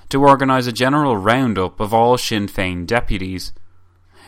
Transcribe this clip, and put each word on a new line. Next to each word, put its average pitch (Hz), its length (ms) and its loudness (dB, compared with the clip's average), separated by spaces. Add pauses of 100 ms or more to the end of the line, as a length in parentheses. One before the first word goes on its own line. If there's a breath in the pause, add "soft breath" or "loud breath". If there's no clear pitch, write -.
to 139 140 2
organise 135 440 4
a 120 40 -2
general 131 460 0
roundup 104 640 0
of 107 120 -2
all 120 240 4
Sinn 104 300 -4
Féin 90 400 -6
deputies, 95 640 -4 (760 soft breath)